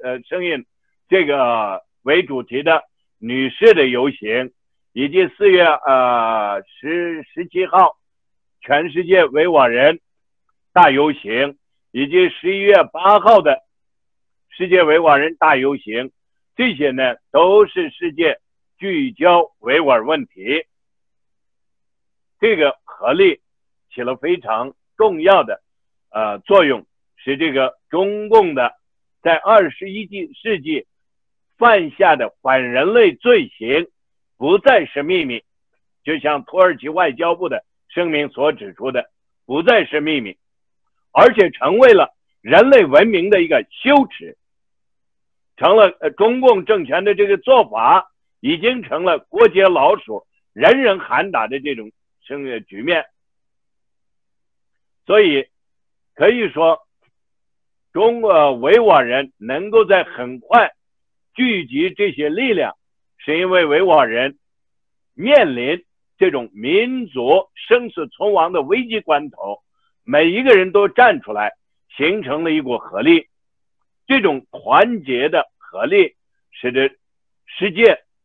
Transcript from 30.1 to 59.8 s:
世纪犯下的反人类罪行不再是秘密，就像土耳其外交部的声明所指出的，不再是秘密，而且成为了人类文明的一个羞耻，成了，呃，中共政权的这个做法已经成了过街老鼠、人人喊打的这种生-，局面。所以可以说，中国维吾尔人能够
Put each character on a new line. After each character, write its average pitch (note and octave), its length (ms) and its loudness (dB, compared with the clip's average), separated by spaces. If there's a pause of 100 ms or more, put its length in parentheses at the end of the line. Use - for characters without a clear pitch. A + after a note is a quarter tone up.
世 G#3 260 -6
纪 C#3+ 280 -8 (680)
犯 G#3 340 2
下 E3+ 240 0
的 B2 260 -6
反 C3 300 -2
人 D3 220 -2
类 A3 200 4
罪 G3+ 360 0
行 C#3 380 -6 (500)
不 D#3+ 200 0
再 G#3 280 2
是 C#3+ 180 -10
秘 E3+ 200 -4
密， A#2+ 200 -10 (600)
就 D#3 140 -6
像 C#3+ 260 -4
土 - 140 -12
耳 F3+ 200 4
其 D3+ 120 -14
外 E3 220 -2
交 E3 240 -4
部 F3+ 120 -6
的 A#2+ 160 -8 (260)
声 E3+ 200 -4
明 D3 200 -4
所 D3 220 -2
指 F#2+ 220 -10
出 B2+ 180 -10
的， B2 200 -6 (340)
不 C#3 160 -6
再 G#3 240 2
是 D3+ 160 -6
秘 D3+ 180 -4
密， G#2 160 -12 (760)
而 G3 240 6
且 F#3 160 2
成 D3+ 260 -4
为 B3 160 6
了 E3+ 220 2 (260)
人 F#3+ 300 4
类 B3+ 140 6
文 D3 200 4
明 G3 240 -2
的 F#3+ 140 2
一 E3 40 -6
个 C#3 220 0
羞 C4+ 380 0
耻， - 280 -20 (1200)
成 E3+ 180 2
了， G#3 240 4
呃， D#3 100 -6
中 A3+ 320 -2
共 A3 240 2
政 G3+ 200 -2
权 D#3 180 -4
的 G3+ 100 0
这 G3+ 140 0
个 G3 100 0
做 A#3+ 320 2
法 B2 420 0 (280)
已 D3+ 180 -4
经 A#3+ 240 -4
成 D#3+ 220 -8
了 E3+ 160 -2
过 A3 280 0
街 F#3+ 180 2
老 E3+ 320 2
鼠、 G#2+ 280 -12 (280)
人 G3 280 2
人 G3+ 180 0
喊 F3+ 300 -4
打 A#2 180 -4
的 C3+ 120 -8
这 C#3 160 -8
种 A2 160 -16 (300)
生-， C#3+ 220 -14 (220)
局 G2 160 -18
面。 D#3+ 240 -4 (2000)
所 G3+ 140 2
以 D3 260 0 (680)
可 D#3 160 0
以 A#3 200 -2
说， D#3+ 300 0 (1120)
中 A3+ 300 0
国 D#3+ 340 2
维 D3 240 2
吾 A#3 80 0
尔 D3 180 4
人 C3 320 -4
能 F3+ 320 -10
够 A3 140 2